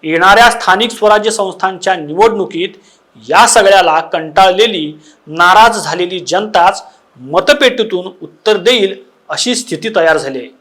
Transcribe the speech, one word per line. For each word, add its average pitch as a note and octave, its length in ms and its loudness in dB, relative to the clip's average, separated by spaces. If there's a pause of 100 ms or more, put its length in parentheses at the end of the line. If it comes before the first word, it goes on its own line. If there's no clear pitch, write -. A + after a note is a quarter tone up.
येणाऱ्या F#3+ 480 4
स्थानिक A3+ 400 -2
स्वराज्य G#3+ 400 0
संस्थांच्या F#3+ 640 -4
निवडणुकीत F3 720 -2 (600)
या G3 180 4
सगळ्याला F#3+ 520 4
कंटाळलेली, F3 920 0 (360)
नाराज F#3 560 4
झालेली F3 360 -6
जनताच F#3+ 640 -2 (360)
मतपेटीतून F#3+ 920 -2 (120)
उत्तर G#3+ 340 -2
देईल G3 380 0 (340)
अशी A#3+ 260 -4
स्थिती D#3+ 400 -8
तयार D#3+ 220 2
झाली C3+ 220 -8
आहे. A#2+ 100 -14 (120)